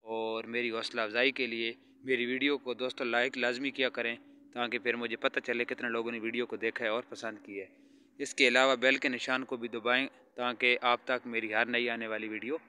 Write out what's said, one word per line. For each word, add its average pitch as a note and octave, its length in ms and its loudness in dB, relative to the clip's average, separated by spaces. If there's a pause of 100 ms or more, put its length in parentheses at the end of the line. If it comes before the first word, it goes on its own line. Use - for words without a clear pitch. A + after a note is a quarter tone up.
और A2+ 420 -2
मेरी A#2+ 240 0
हौसला A2+ 340 -2
अफजाई A#2 280 4
के C3 160 0
लिए A2+ 300 -2 (280)
मेरी B2+ 200 2
वीडियो C3 320 2
को B2 160 -4
दोस्तों B2 340 -4
लाइक A#2+ 300 2
लाजमी B2 340 0
किया C3 180 2
करें A#2+ 280 -4 (340)
ताकि A#2+ 280 -2
फिर A#2 160 0
मुझे A#2 200 -4
पता C3+ 240 0
चले A#2+ 260 -2
कितने B2 240 -4
लोगों A#2 220 -2
ने A#2 80 -6
वीडियो A#2 260 -4
को A2+ 120 -8
देखा A2+ 280 -4
है G#2+ 60 0
और A#2 100 0
पसंद A2 380 -10
किया G2 260 -10
है। - 220 -20 (300)
इसके C#3 280 4
अलावा C3 280 6
बेल C3 220 4
के C#3 120 -2
निशान C3 340 -2
को C3 140 -6
भी A#2 120 -6
दबाएं A#2+ 360 0 (320)
ताकि B2 460 2
आप A#2+ 240 6
तक B2 200 0
मेरी A2+ 240 -2
हर A2+ 160 2
नई A#2+ 200 2
आने A#2 200 -4
वाली A2 200 -4
वीडियो G#2+ 300 -4 (120)